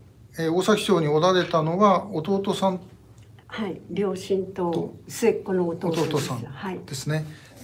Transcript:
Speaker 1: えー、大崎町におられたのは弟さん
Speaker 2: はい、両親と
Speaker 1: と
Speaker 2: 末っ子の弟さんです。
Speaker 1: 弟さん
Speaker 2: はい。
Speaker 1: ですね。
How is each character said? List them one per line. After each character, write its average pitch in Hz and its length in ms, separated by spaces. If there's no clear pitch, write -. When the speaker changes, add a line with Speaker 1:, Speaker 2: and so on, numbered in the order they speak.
Speaker 1:
え 165 100
ー、 160 40
大 180 100
崎 208 220
町 180 160
に 156 60
お 151 140
ら 180 120
れ 180 120
た 160 180
の 165 160
は 190 340
弟 196 400
さ 190 180
ん 185 100
Speaker 2:
は 214 140
い、 - 140
両 185 240
親 190 320
と 180 240
Speaker 1:
と - 260
Speaker 2:
末 - 240
っ - 100
子 196 100
の 180 140
弟 165 260
さ 160 120
ん - 0
で 135 60
す。 - 40
Speaker 1:
弟 147 60
さ - 140
ん 117 40
Speaker 2:
は 196 180
い。 180 160
Speaker 1:
で 147 80
す - 140
ね。 156 180